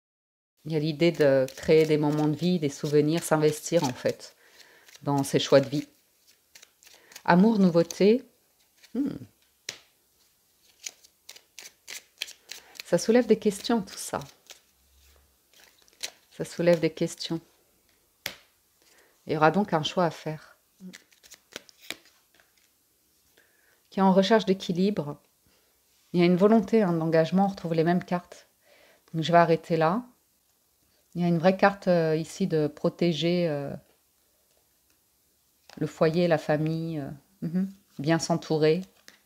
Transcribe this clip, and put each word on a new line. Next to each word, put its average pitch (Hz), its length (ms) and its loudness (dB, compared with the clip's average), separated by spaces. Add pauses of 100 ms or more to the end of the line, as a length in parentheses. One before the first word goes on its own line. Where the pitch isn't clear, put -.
(640)
Il 156 80 -8
y - 20 -2
a 151 40 -2
l'idée 156 320 0
de 135 340 4 (100)
créer 156 300 4
des 156 120 2
moments 147 300 0
de 151 80 0
vie, 180 240 0
des 147 100 -4
souvenirs, 151 540 0
s'investir 156 600 0
en 127 100 -4
fait - 420 -8 (640)
dans 143 220 -2
ses 139 160 -2
choix 139 220 4
de 131 80 -4
vie. 143 180 -6 (1400)
Amour, 202 360 4
nouveauté. 185 640 2 (720)
Hmm. 247 220 -4 (3750)
Ça 175 120 0
soulève 233 300 2
des 220 100 4
questions, 214 440 -2
tout - 160 -14
ça. - 220 -10 (2000)
Ça - 120 -12
soulève 170 360 0
des 160 100 -2
questions. 165 500 -8 (1900)
Il - 80 -6
y 160 40 -2
aura 156 140 4
donc 190 220 -2
un 156 100 -2
choix 180 220 -2
à 160 60 -2
faire. - 460 -14 (3250)
Qui - 100 -6
est 190 40 2
en 190 80 6
recherche 196 340 4
d'équilibre. 185 720 -2 (960)
Il 175 60 0
y 175 40 4
a - 20 4
une 175 120 4
volonté, 214 440 4
hein, 175 120 0
d'engagement, 160 520 2
on 196 40 0
retrouve 170 260 -6
les 160 80 2
mêmes 175 200 0
cartes. - 440 -10 (640)
Donc 160 100 -4
je 156 80 -4
vais 170 60 6
arrêter 165 400 4
là. 170 260 0 (1120)
Il 170 80 -6
y - 20 0
a 175 40 0
une 170 100 2
vraie 190 200 2
carte, 196 300 0
euh, 165 280 2
ici 165 320 -4
de 156 180 0
protéger, 170 840 -2
euh, 143 240 -6 (2000)
le 156 80 -6
foyer, 165 420 0
la 156 120 2
famille, 156 600 -4
euh, - 480 -12
mhm. 185 220 -4 (300)
Bien 160 180 0
s'entourer. 160 640 0 (440)